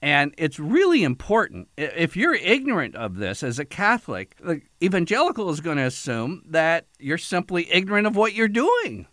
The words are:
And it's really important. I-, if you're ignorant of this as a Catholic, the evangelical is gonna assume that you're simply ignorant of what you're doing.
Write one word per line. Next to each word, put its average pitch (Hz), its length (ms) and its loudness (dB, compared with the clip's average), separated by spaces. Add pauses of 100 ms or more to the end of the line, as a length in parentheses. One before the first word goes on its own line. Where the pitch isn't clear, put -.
And 147 340 2
it's 156 220 -2
really 269 460 4
important. 135 640 0 (100)
I-, 139 40 -4
if 151 340 -2
you're 294 180 2
ignorant 208 600 0
of 104 200 -6
this 98 260 -4
as 123 180 -4
a 147 40 -4
Catholic, 170 760 -2
the 165 220 -4 (220)
evangelical 196 680 0
is 147 100 -4
gonna 151 260 -2
assume 127 600 -4
that 160 400 0 (120)
you're 139 180 -4
simply 175 540 -2
ignorant 196 380 2
of 208 80 -2
what 214 180 2
you're 220 140 2
doing. 233 640 0